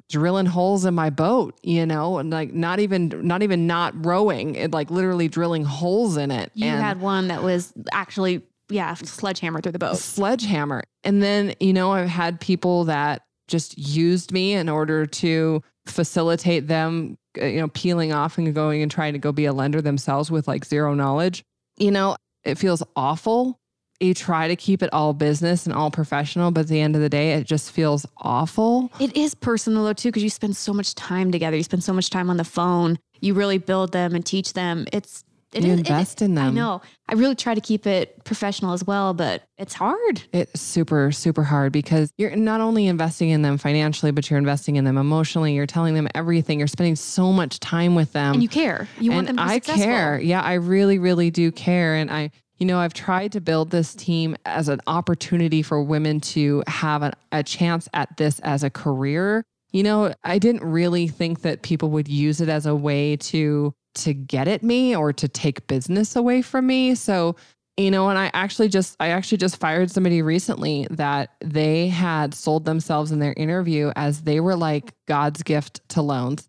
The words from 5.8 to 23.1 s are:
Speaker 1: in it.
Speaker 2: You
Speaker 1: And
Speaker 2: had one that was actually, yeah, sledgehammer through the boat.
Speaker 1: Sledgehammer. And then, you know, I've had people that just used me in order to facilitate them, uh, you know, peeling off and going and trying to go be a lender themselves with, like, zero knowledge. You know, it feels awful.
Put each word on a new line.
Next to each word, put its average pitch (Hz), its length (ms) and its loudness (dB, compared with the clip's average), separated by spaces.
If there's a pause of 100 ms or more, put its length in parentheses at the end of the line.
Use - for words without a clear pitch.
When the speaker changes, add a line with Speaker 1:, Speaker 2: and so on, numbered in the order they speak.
Speaker 1:
in 143 140 -2
it. 120 240 -4
Speaker 2:
You 220 140 -2
Speaker 1:
And 226 120 0
Speaker 2:
had 202 200 -2
one 190 260 0
that 175 160 -4
was 180 300 -2 (180)
actually, 185 520 -2 (280)
yeah, 175 240 -4
sledgehammer 170 680 -6
through 170 120 -4
the 175 80 -6
boat. 175 160 -2
Speaker 1:
Sledgehammer. 196 880 -2 (180)
And 202 180 2
then, 202 380 0
you 190 140 2
know, 185 180 2
I've 185 180 0
had 170 320 -2
people 175 440 0
that 147 380 -2 (260)
just - 280 -4
used 165 540 0
me 185 220 0
in 180 160 0
order 156 380 0
to 160 560 0 (240)
facilitate 165 840 0
them, 160 480 -2 (240)
uh, - 60 -2
you 139 140 -2
know, 156 80 -2
peeling 170 440 -2
off 151 260 -2
and 160 160 0
going 151 280 0
and 151 80 -2
trying 151 240 -2
to 143 40 -6
go 147 140 -2
be 147 140 0
a 143 60 2
lender 139 300 0
themselves 143 480 0
with, 156 160 0
like, 143 180 -4
zero 147 300 0
knowledge. 143 480 0 (360)
You 202 120 4
know, 196 260 2 (280)
it 196 140 -2
feels 175 240 2 (120)
awful. 220 640 0 (400)